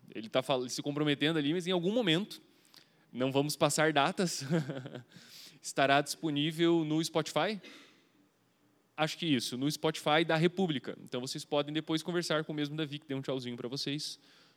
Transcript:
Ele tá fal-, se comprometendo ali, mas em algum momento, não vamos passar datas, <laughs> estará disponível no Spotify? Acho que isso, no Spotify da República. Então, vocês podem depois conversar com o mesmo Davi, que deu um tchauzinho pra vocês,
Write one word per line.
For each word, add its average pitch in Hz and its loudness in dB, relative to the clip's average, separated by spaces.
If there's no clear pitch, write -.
Ele 110 -10
tá 131 2
fal-, 127 -2
se - -8
comprometendo 147 0
ali, 147 0
mas 175 -4
em 180 -2
algum 180 0
momento, 208 0
não 127 0
vamos 143 0
passar 156 4
datas, 156 2
<laughs> - -20
estará 139 4
disponível 160 2
no 151 2
Spotify? 165 0
Acho 156 -2
que - -6
isso, 127 0
no 139 0
Spotify 160 2
da 160 2
República. 160 0
Então, 123 -6
vocês 135 -8
podem 147 2
depois 156 -2
conversar 175 0
com 165 -8
o - -4
mesmo 147 -4
Davi, 147 -6
que - -16
deu 135 -4
um 135 -4
tchauzinho 127 -4
pra 120 -8
vocês, 143 -6